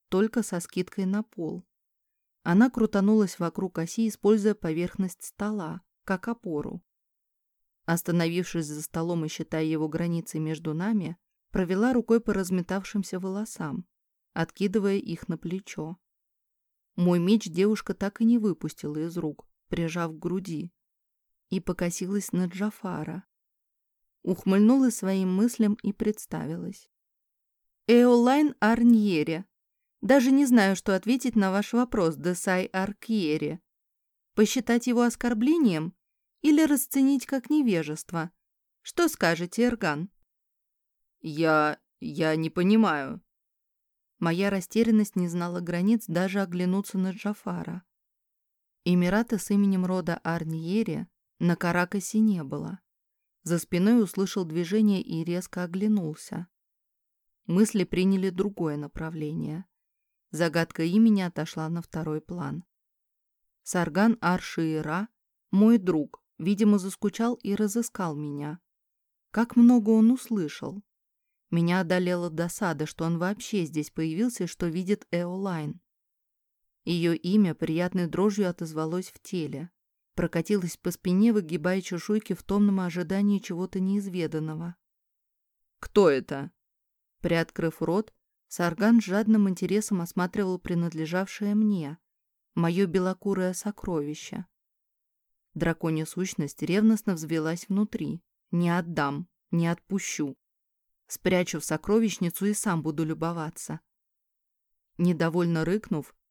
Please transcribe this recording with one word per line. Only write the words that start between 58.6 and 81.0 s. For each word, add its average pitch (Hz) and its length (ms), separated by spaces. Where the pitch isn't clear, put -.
направление. 156 880
Загадка 165 520
имени 202 400
отошла 160 460
на 170 120
второй 156 400
план. 165 440
Сарган 180 580
Ар-Шиира, 165 880
мой 220 280
друг, 180 440
видимо, 208 400
заскучал 208 560
и 202 200
разыскал 202 600
меня. 147 460
Как 240 260
много 240 340
он 220 200
услышал! 202 720
Меня 175 300
одолела 175 500
досада, 160 560
что - 180
он 165 140
вообще 185 460
здесь 151 260
появился 180 540
и - 20
что - 200
видит 185 440
Эолайн. 175 720
Её 170 280
имя 180 420
приятной 175 520
дрожью 196 420
отозвалось 165 600
в - 120
теле. 151 500
Прокатилось 175 640
по - 140
спине, 190 420